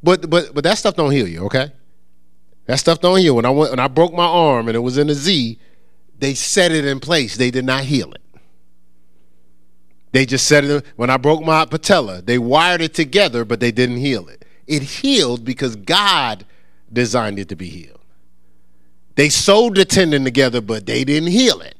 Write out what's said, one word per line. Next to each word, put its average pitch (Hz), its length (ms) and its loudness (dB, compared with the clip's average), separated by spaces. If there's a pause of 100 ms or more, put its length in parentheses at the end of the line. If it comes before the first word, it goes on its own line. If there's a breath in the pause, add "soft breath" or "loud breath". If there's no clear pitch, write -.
But, 175 280 2
but, 151 240 0
but 139 100 -4
that 196 140 2
stuff 202 180 -2
don't 147 160 0
heal 127 160 0
you, 85 180 -8
okay? 131 260 -2 (920)
That 131 140 -2
stuff 165 200 0
don't 180 200 4
heal. 160 160 4
When 117 100 2
I 123 40 2
went, 139 220 2
when 127 80 -2
I 131 80 0
broke 160 260 2
my 175 120 0
arm 156 420 2
and 113 80 -2
it 117 40 0
was 127 180 -2
in 147 120 0
a 151 40 0
Z, 139 460 -2 (600)
they 139 140 -4
set 175 380 0
it 156 140 0
in 139 140 -4
place. 131 380 -2
They 123 140 0
did 127 140 -4
not 131 180 -2
heal 131 300 -4
it. - 80 -20 (1900)
They 131 140 2
just 127 220 -4
set 147 160 4
it 143 80 -2
in, 143 120 -2 (120)
when 120 140 -4
I 131 80 2
broke 151 260 0
my 160 220 2
patella, 143 560 -2
they 120 160 0
wired 160 440 2
it 160 120 -4
together, 139 520 0
but 110 140 -4
they 120 120 0
didn't 123 260 0
heal 120 300 -6
it. - 180 -20 (200 soft breath)
It 147 160 -4
healed 139 640 -2
because 123 300 -6
God 143 680 -2 (460)
designed 110 480 -2
it 95 100 -10
to 98 60 -10
be 87 120 -14
healed. 82 320 -20 (1160)
They 147 140 4
sewed 208 460 4
the 190 100 4
tendon 160 380 2
together, 127 380 2
but 104 240 -6
they 117 180 -2
didn't 151 260 -2
heal 190 320 2
it. 67 180 -18